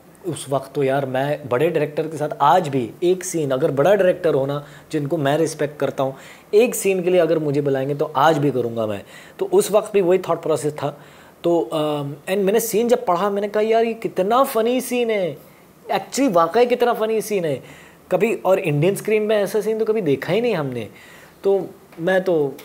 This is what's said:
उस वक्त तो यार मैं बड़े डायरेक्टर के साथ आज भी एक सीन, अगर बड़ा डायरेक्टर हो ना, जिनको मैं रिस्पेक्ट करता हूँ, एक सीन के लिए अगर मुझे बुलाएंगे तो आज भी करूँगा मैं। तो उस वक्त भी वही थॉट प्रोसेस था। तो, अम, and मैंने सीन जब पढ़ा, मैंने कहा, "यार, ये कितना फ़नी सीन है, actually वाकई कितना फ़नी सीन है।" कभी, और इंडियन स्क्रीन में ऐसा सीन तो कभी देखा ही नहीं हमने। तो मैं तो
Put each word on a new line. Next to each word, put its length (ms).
उस 220
वक्त 260
तो 80
यार 220
मैं 440
बड़े 200
डायरेक्टर 380
के 100
साथ 120
आज 260
भी 240
एक 200
सीन, 280
अगर 200
बड़ा 240
डायरेक्टर 380
हो 120
ना, 200
जिनको 260
मैं 200
रिस्पेक्ट 420
करता 240
हूँ, 120
एक 220
सीन 280
के 60
लिए 120
अगर 180
मुझे 220
बुलाएंगे 340
तो 200
आज 220
भी 140
करूँगा 360
मैं। 160
तो 60
उस 260
वक्त 220
भी 80
वही 180
थॉट 220
प्रोसेस 320
था। 240
तो, 180
अम, 540
and 80
मैंने 220
सीन 280
जब 180
पढ़ा, 240
मैंने 180
कहा, 140
"यार, 240
ये 80
कितना 500
फ़नी 380
सीन 300
है, 260
actually 360
वाकई 340
कितना 280
फ़नी 280
सीन 240
है।" 180
कभी, 240
और 240
इंडियन 360
स्क्रीन 280
में 140
ऐसा 240
सीन 180
तो 60
कभी 160
देखा 320
ही 80
नहीं 140
हमने। 340
तो 240
मैं 240
तो 420